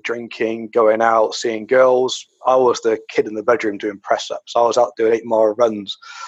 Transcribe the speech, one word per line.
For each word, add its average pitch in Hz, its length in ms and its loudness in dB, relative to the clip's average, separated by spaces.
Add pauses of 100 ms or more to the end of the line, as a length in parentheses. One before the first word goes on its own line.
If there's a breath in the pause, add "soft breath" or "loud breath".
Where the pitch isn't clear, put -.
drinking, 113 720 -6
going 110 260 4
out, 113 340 2
seeing 110 320 -4
girls. 127 600 2 (200)
I 127 100 4
was 127 260 2
the 110 160 0 (100)
kid - 180 -2
in 107 80 -10
the 107 80 -6
bedroom 110 360 0
doing 101 220 -6
press-ups. - 540 -6
I 120 60 2
was 117 160 2
out 120 220 2
doing 113 160 2
eight 113 100 -2
mile 110 300 2
runs. 107 420 -2 (320 loud breath)